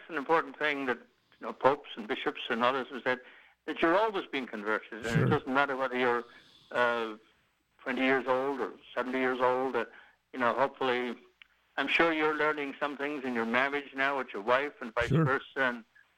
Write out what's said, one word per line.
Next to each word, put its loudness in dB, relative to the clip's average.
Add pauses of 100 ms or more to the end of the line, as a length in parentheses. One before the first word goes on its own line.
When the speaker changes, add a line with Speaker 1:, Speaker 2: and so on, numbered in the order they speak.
Speaker 1:
an -6
important 2
thing -2
that, 0 (400)
you -10
know, -6
popes 2
and -12
bishops -4
and 0
others 2
have -10
said, 0 (480)
that -6
you're 4
always 0
being -4
converted. -4
And -2
Speaker 2:
Sure. 4
Speaker 1:
it 4
doesn't 2
matter 2
whether -2
you're, 2 (480)
uh, 0 (680)
twenty -2
years 2
old 0
or -4 (240)
seventy -2
years 0
old. 2
Uh, 0 (480)
you -12
know, 2
hopefully, 0 (600)
I'm -2
sure 4
you're 2
learning 0
some -4
things -6
in -4
your 0
marriage 0
now 0
with -6
your -6
wife 2
and -10
vice 0
Speaker 2:
Sure. 4
Speaker 1:
versa, 2 (120)
and 0 (340)